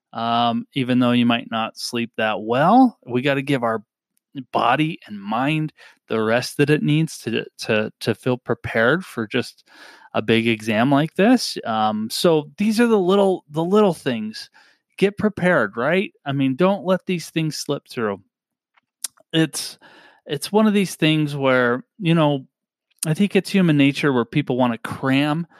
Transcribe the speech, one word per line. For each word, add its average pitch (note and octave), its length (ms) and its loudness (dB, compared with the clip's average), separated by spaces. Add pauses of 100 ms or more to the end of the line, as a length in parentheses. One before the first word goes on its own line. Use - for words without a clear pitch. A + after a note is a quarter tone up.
(140)
um, A#2 600 0
even B2+ 240 0
though B2 140 4
you A#2+ 160 4
might A#2 240 -2
not A2+ 260 -6
sleep A#2 400 -6
that G#2+ 240 -2
well. E3+ 640 4
We B2 160 -4
gotta C#3 220 0
give C3+ 180 -2
our A2+ 220 -2 (680)
body C#3 540 0
and G#2 160 -14
mind C3+ 520 -2 (340)
the A2 120 -2
rest A2+ 380 -2
that D3 140 2
it D3+ 100 2
needs D3+ 380 0
to, A#2 260 -6 (140)
to, A2 400 -2
to A2+ 160 -2
feel B2+ 200 -2
prepared B2 720 -2
for A2 220 -8
just - 420 -6 (460)
a A2 80 -2
big A2+ 240 2
exam A2+ 440 0
like C#3+ 220 0
this. A3+ 420 2 (100)
Um, G#2+ 440 -2
so D#3 480 0
these G#3+ 220 0
are A#3+ 80 4
the A3 120 4
little, F#3+ 500 2
the D3+ 140 -4
little G3 300 4
things. A2 560 -6 (480)
Get G3+ 220 0
prepared, E3 580 0
right? D#3+ 360 -2 (120)
I C#3 60 -4
mean, C3+ 240 0
don't F#3 280 0
let F3+ 220 -2
these F3 240 -6
things D#3 280 -4
slip - 300 -8
through. G2+ 360 -6 (1080)
It's, - 460 -4 (480)
it's - 260 -10
one G#3+ 140 4
of G#3+ 80 2
these G3 220 -2
things D#3 400 0
where, B2+ 480 0 (160)
you E3+ 160 2
know, D3 320 2 (580)
I D#3 80 0
think G3+ 220 0
it's F#3 140 0
human F3 260 4
nature C#3 380 2
where A#2+ 100 2
people C#3 320 -4
wanna A#2+ 220 0
cram D3 680 -2 (140)